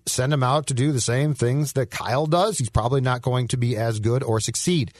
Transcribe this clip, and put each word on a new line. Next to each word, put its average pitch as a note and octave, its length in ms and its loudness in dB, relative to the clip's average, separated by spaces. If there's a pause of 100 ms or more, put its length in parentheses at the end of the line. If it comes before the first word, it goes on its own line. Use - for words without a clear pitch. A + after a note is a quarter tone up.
send C3 260 0
him C#3 100 2
out C3+ 260 2
to C#3 60 -2
do C#3 180 2
the B2+ 80 0
same C3+ 340 0
things C3+ 380 0
that B2+ 180 -2
Kyle C3+ 360 -2
does, F3 320 2
he's A#2+ 120 -2
probably B2+ 300 0
not B2+ 220 0
going B2 260 -2
to C3+ 80 -2
be A#2+ 200 0
as A2+ 240 -2
good A#2+ 220 0
or A2 180 0
succeed. C#3+ 600 -2